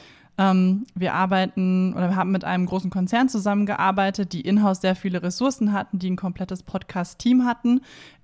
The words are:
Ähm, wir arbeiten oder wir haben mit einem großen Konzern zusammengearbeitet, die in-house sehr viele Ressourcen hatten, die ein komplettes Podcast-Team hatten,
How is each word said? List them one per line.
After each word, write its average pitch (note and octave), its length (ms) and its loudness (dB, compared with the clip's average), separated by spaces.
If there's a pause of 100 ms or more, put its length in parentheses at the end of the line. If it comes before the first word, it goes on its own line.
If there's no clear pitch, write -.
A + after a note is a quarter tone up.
(360)
Ähm, F#3+ 480 4 (120)
wir F3+ 180 -2
arbeiten F#3 800 0
oder F3+ 140 -2
wir F#3+ 80 0
haben F#3 160 0
mit F#3 120 0
einem F3+ 220 0
großen F#3 240 -4
Konzern A#3 380 0
zusammengearbeitet, G3 1040 0
die E3+ 80 -6
in-house G3+ 400 2
sehr F#3 160 0
viele F3+ 260 -4
Ressourcen G#3 500 -2
hatten, G3 280 -4
die F#3 100 -4
ein F3+ 60 -2
komplettes F#3 480 -6
Podcast-Team A#3 800 0
hatten, A#3+ 380 2 (420)